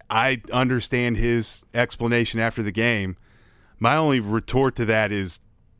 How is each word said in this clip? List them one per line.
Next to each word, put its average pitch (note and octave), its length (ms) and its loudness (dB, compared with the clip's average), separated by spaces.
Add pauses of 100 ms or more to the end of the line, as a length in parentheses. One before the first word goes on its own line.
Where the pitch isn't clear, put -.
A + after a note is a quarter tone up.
I A#2+ 320 2 (120)
understand B2 640 0
his A#2 480 -2 (100)
explanation A#2+ 640 0
after A2+ 240 -2
the G2+ 100 -2
game. G#2 440 -2 (640)
My B2 160 2
only D3 240 2
retort A2+ 560 0
to A#2+ 80 0
that A2 260 2
is, G2 300 -4 (400)